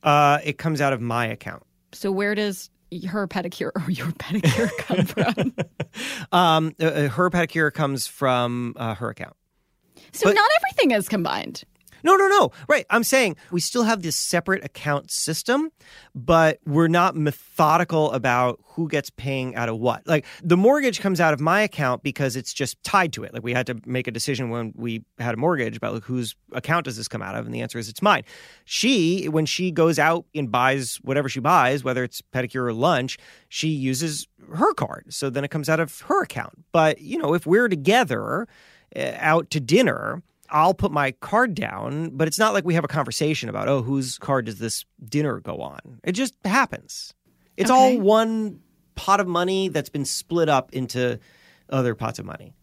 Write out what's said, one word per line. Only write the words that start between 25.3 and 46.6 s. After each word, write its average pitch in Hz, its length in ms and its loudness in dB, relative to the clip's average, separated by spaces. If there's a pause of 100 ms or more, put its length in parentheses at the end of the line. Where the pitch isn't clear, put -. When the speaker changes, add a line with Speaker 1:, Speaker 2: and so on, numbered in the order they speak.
Speaker 1:
a - 20 -8
mortgage 123 400 -2
about, 110 160 -6
like, 113 100 -8
whose 123 320 -6 (180)
account 156 320 -2
does 113 120 -10
this 113 100 -10
come 110 140 -8
out 98 140 -10
of? 113 100 -8
And 117 80 -10
the 120 80 -8
answer 117 160 -10
is 113 100 -10
it's 113 140 -10
mine. 196 220 4 (420)
She, 190 640 0
when 156 160 0
she 185 240 -2
goes 160 300 2
out 165 340 0
and 139 180 -4
buys 127 520 0
whatever 135 260 -2
she 131 100 -8
buys, 139 440 2
whether 127 200 -2
it's - 160 -8 (140)
pedicure 127 320 -4
or 120 80 -2
lunch, 131 460 0 (300)
she - 180 -4
uses 143 600 -4 (280)
her 254 180 2
card. - 400 -8
So 139 160 -4
then 139 140 -4
it 143 80 -6
comes 151 180 -4
out 160 100 4
of 160 220 -6
her 370 220 0
account. - 300 -8 (180)
But, 156 300 4
you 214 180 -6
know, 170 160 2
if 170 100 -2
we're 208 240 4
together, 156 800 0 (480)
uh, 131 240 -4
out 160 320 2
to 156 80 -2
dinner, 143 640 2 (300)
I'll 160 200 4
put 185 180 -2
my 143 220 0
card 220 420 0
down, 117 540 -6
but 151 180 -2
it's 160 100 -4
not 214 160 2
like 196 120 0
we 175 80 0
have 170 100 2
a 180 60 -4
conversation 147 580 -2
about, 104 220 -4
"Oh, 135 140 2
whose 131 340 -4
card 131 300 -2
does 104 120 -10
this 110 240 -6 (240)
dinner 147 320 -2
go - 220 -10
on?" 69 180 -12 (240)
It - 80 -4
just 233 220 -4 (100)
happens. - 720 -4 (420)